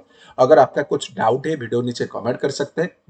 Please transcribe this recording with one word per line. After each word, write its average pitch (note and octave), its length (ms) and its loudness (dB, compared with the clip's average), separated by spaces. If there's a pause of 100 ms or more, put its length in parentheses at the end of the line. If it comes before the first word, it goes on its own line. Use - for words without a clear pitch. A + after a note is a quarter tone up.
(380)
अगर C3+ 200 6
आपका A#2 240 4
कुछ - 340 -8
डाउट A#2+ 300 0
है, D#3+ 80 -4
वीडियो A#2+ 280 -4
नीचे A#2+ 240 -6
कमेंट A2+ 300 -6
कर C#3 140 -4
सकते C#3 320 -6
हैं। F3+ 80 -6 (200)